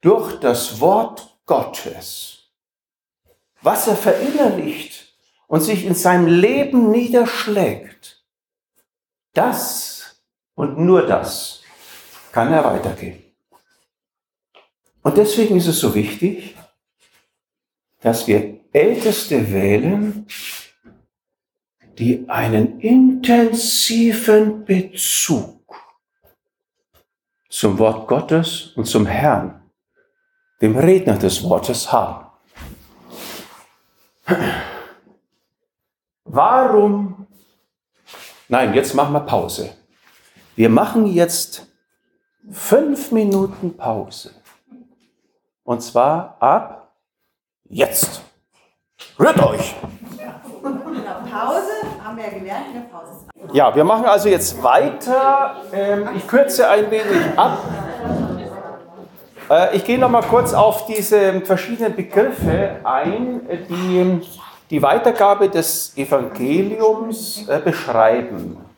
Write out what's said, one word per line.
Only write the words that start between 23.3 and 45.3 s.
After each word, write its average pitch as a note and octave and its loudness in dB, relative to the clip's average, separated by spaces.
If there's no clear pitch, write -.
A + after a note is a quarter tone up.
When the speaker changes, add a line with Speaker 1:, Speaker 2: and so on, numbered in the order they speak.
Speaker 1:
Bezug - -2
zum G2 -2
Wort A2 0
Gottes D#3+ -2
und A2+ -6
zum A2 2
Herrn, G#2+ -2
dem A2 2
Redner D#3 4
des F#2+ -2
Wortes, - -2
haben. F#2+ -2
Warum? G#3 2
Nein, B2 2
jetzt C3 0
machen C#3+ 0
wir D3 0
Pause. - -4
Wir A#2 4
machen A3 2
jetzt E3+ -2
fünf C#4+ 0
Minuten G3 0
Pause. - -8